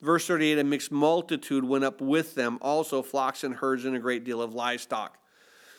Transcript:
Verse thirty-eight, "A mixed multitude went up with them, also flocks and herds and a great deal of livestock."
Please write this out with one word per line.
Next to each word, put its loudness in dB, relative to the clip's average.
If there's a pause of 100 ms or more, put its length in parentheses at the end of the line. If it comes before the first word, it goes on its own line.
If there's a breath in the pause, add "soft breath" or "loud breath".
Verse 2
thirty-eight, 4
"A 2
mixed -2
multitude 2
went 2
up -2
with 0
them, 0
also 0
flocks -2
and -4
herds 0
and 0
a -2
great -2
deal -4
of -4
livestock." -4 (600 soft breath)